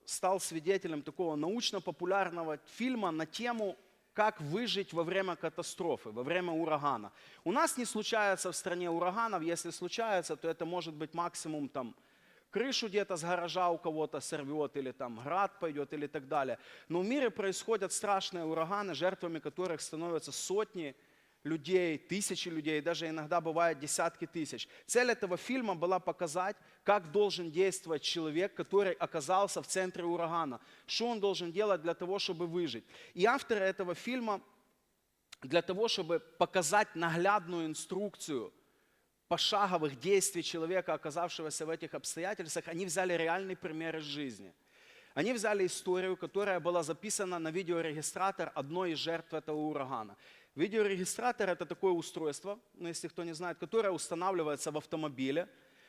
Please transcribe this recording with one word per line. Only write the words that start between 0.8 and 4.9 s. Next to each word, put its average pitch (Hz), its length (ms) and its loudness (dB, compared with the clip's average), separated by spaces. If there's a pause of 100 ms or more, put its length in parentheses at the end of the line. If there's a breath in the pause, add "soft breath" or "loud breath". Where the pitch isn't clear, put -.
такого 160 320 -2
научно-популярного 175 1300 0
фильма 226 440 0
на 160 160 -2
тему, 220 500 -4 (380)
как 214 260 2
выжить 185 520 -2